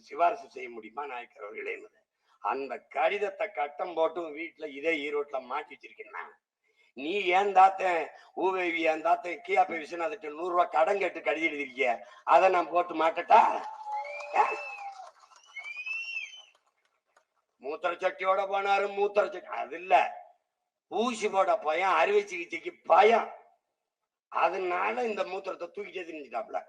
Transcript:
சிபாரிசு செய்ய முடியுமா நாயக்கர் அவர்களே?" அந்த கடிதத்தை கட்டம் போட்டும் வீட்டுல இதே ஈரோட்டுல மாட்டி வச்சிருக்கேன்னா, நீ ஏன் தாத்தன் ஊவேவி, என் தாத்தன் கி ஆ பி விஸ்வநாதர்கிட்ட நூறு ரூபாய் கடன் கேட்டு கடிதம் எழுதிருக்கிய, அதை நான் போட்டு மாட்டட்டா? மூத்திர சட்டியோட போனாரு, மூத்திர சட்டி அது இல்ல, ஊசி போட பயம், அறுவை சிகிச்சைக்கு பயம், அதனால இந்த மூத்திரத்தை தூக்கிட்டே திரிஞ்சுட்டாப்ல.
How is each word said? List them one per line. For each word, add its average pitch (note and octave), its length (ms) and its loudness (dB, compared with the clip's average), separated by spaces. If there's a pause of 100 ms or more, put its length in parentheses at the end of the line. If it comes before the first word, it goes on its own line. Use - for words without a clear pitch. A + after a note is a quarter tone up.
சிபாரிசு - 480 -2
செய்ய B2+ 200 -12
முடியுமா A#2 360 -12
நாயக்கர் A#2+ 400 -12
அவர்களே?" G#2 300 -8 (680)
அந்த B2+ 300 -4 (160)
கடிதத்தை G3 640 -2
கட்டம் E3+ 440 -6
போட்டும் D#3+ 400 0
வீட்டுல D#3+ 300 -10
இதே C#3+ 320 -4
ஈரோட்டுல C#3+ 440 -4
மாட்டி C#3 320 -8
வச்சிருக்கேன்னா, - 500 -16 (760)
நீ D3+ 160 -4 (240)
ஏன் G3 160 2
தாத்தன் F#3 500 6 (320)
ஊவேவி, F3 460 0
என் D#3 200 2
தாத்தன் F3 400 0
கி F#3+ 160 -6
ஆ F#3 60 6
பி E3 120 -4
விஸ்வநாதர்கிட்ட D3+ 540 -6
நூறு E3+ 220 -6
ரூபாய் F3 240 2
கடன் F#3+ 240 4
கேட்டு F3+ 220 -2
கடிதம் D#3 280 0
எழுதிருக்கிய, C3 400 -2 (340)
அதை F3 260 6
நான் F3 200 2
போட்டு E3+ 260 0
மாட்டட்டா? E3 460 6 (4000)
மூத்திர D#3 300 -4
சட்டியோட F#3+ 520 0
போனாரு, G3+ 480 2
மூத்திர G3+ 380 2
சட்டி - 240 -12
அது B2 200 -6
இல்ல, F3+ 200 2 (960)
ஊசி G#3+ 380 0
போட F#3 280 4
பயம், E3 420 2
அறுவை G3+ 280 4
சிகிச்சைக்கு F3 440 -10 (120)
பயம், G3+ 460 6 (1000)
அதனால F3+ 760 0
இந்த G3+ 160 -2
மூத்திரத்தை F3+ 440 -8
தூக்கிட்டே F3+ 360 -12
திரிஞ்சுட்டாப்ல. B2 640 -8